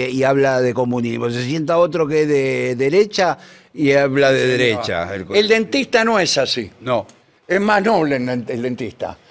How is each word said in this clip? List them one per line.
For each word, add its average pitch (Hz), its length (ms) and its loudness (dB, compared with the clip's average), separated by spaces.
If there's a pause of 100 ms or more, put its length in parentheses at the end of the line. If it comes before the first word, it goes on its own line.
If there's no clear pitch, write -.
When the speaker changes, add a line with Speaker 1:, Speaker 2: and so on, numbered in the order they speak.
Speaker 1:
y 131 180 -2
habla 135 380 2
de 127 140 2
comunismo, 120 560 -2
se 123 120 -4
sienta 160 360 -2
otro 170 280 0
que 156 160 2
es 151 40 2
de 131 480 0
derecha 165 640 0 (340)
y 139 200 2
habla 139 380 4
de 131 120 2
Speaker 2:
Sí, 127 60 2
Speaker 1:
derecha. 113 560 0
Speaker 2:
no. 95 80 -8
Speaker 1:
El 95 120 -8
co- 95 80 -8
Speaker 2:
El 214 140 2
dentista 226 560 0
no 226 160 2
es 160 180 0
así. 120 340 -4 (100)
Speaker 1:
No. 113 260 -4 (400)
Speaker 2:
Es 185 120 0
más 208 220 2
noble 170 360 2
el, 127 120 -4
el 123 320 -6
dentista. 113 560 -8 (140)